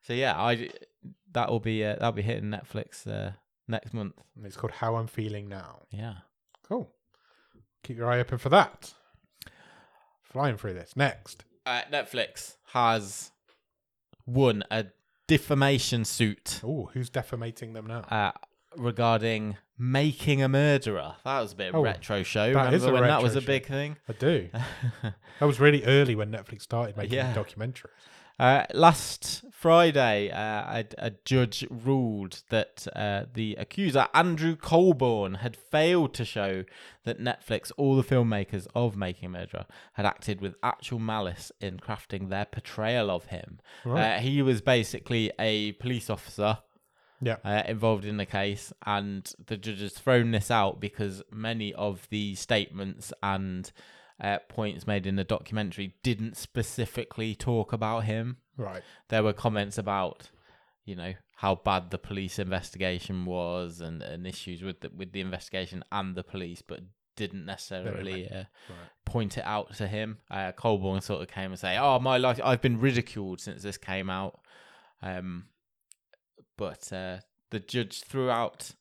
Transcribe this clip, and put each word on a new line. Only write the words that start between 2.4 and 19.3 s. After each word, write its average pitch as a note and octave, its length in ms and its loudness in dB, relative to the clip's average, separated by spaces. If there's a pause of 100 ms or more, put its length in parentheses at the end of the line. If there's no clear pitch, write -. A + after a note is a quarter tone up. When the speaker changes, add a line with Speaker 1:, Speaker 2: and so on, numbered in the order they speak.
Speaker 1:
Netflix, - 560 -10
uh, G#2 260 -6 (340)
next - 280 -6
month. G#2 260 -6 (160)
Speaker 2:
And A2 80 -18
it's G2 140 -16
called A2 140 -4
How A2+ 240 -2
I'm A2+ 100 -2
Feeling G#2 420 -8
Now. - 420 -16
Speaker 1:
Yeah. G#2+ 260 -10 (500)
Speaker 2:
Cool. A#3 240 -6 (920)
Keep A#2 160 -10
your A#2+ 120 0
eye B2 100 4
open A#2+ 180 -2
for - 100 -4
that. - 460 4 (1300)
Flying B2+ 340 -2
through G2 180 -8
this. F2 220 -12
Next. - 480 -2 (220)
Speaker 1:
Uh, B2 160 0 (100)
Netflix - 640 -4 (160)
has A2+ 580 2 (960)
won A#2+ 440 4
a A2 160 0 (400)
defamation C#3 800 4
suit. - 600 0
Speaker 2:
Oh, B2+ 280 -4
who's B2 180 -6
defamating A#2 640 -8
them A2 120 -12
now? A#2 140 -8
Speaker 1:
Uh, G#2 320 -2 (440)
regarding A2+ 800 2 (220)